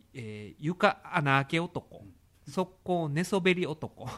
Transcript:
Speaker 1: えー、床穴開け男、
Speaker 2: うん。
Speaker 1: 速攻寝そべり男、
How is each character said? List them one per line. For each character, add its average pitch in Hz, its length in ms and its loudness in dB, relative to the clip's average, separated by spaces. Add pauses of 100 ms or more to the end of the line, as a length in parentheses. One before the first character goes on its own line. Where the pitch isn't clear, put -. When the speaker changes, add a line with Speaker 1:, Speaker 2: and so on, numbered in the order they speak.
(140)
Speaker 1:
え 107 400 -12
ー、 - 60 -20
床 180 440 2
穴 147 340 2
開 135 80 2
け 165 140 0
男、 170 440 -8
Speaker 2:
う - 0 -
ん。 - 480 -20
Speaker 1:
速 185 200 -2 (120)
攻 170 260 -2
寝 151 140 0
そ 190 180 0
べ 180 140 4
り 180 100 0
男、 - 420 -8 (100)